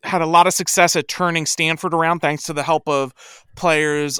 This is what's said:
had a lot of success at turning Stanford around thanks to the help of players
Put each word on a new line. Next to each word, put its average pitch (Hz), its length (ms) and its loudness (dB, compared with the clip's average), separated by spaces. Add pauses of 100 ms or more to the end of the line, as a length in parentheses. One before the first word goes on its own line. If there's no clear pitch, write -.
had 180 180 -2
a 160 60 -2
lot 170 180 6
of 185 80 2
success 175 420 2
at 151 120 -2
turning 170 400 -2
Stanford 160 440 -2
around 165 280 0
thanks 151 240 -2
to 165 100 -8
the 147 80 -4
help 156 260 -2
of 135 280 -2 (400)
players 147 640 0